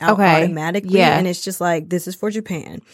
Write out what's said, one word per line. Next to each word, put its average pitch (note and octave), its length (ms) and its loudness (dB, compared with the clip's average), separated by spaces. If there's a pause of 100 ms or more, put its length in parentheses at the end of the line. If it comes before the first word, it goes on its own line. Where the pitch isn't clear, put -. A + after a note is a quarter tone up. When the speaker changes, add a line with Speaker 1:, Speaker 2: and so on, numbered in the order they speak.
Speaker 1:
out G3 180 2
Speaker 2:
Okay. E3 240 6
Speaker 1:
automatically. F3+ 560 0
Speaker 2:
Yeah. D#3 180 4
Speaker 1:
And F3 80 0
it's F3+ 160 -4
just F#3+ 200 -8
like, F3 260 -2
"This E3+ 180 -4
is F#3 100 -10
for G#3 140 -6
Japan." G#3 520 -8 (120)